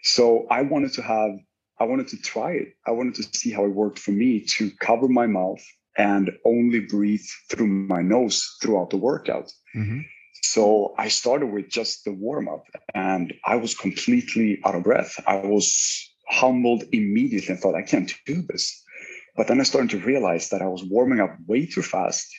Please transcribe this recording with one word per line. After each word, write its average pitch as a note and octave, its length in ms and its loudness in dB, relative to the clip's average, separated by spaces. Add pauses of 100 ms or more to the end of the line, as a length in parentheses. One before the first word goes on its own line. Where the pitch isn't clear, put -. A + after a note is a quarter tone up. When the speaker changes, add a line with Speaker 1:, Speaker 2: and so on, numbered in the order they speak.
Speaker 1:
So A#2 480 4
I A#2+ 120 4
wanted C#3+ 320 0
to A#2+ 80 -8
have, A2 300 0 (460)
I A2+ 60 2
wanted B2+ 240 -2
to - 140 -10
try B2+ 300 -4
it. - 160 -4 (180)
I A#2 60 0
wanted A#2+ 240 -2
to A2 60 -8 (160)
see A#2+ 120 -2
how G#2 160 0
it G2+ 80 0
worked G#2 240 -2
for - 140 -4
me A2 280 4 (160)
to G#2+ 140 0 (100)
cover A#2 280 2
my B2 180 4
mouth F#2+ 360 -2 (360)
and G2+ 320 2 (160)
only A#2+ 340 4
breathe G#2 460 0 (240)
through A#2 160 0
my G2 340 0
nose G#2+ 600 0
throughout G2 280 0
the G2+ 60 -2
workout. - 560 -2 (240)
Speaker 2:
Mm-hmm. A2 240 -4 (420)
Speaker 1:
So G#2 540 4
I G#2 120 -4
started C3 400 0
with G2+ 200 -6
just - 360 -6
the G#2 80 -4
warm A2 360 -6
up D#2 160 -10 (300)
and F#2+ 400 -2 (100)
I G#2+ 120 2
was A2+ 180 -2
completely A2+ 920 0
out G2 100 2
of F2+ 100 -2
breath. - 420 0
I G2 100 2
was - 680 0 (220)
humbled A#2+ 640 2
immediately A2 560 0
and F#2 120 -4
thought, F#2+ 140 2
"I E2+ 80 -2
can't - 300 -2 (120)
do E3+ 240 -4
this." - 340 -6 (540)
But A2 120 0
then B2 120 4
I C3+ 40 2
started B2+ 260 2
to G#2 80 -2
realize F#2+ 500 0
that G2 140 -4
I F#2 40 -2
was F#2 180 -6
warming A#2 360 2
up F#2+ 160 -2 (100)
way B2 200 0
too - 160 -6
fast. - 460 -4 (100)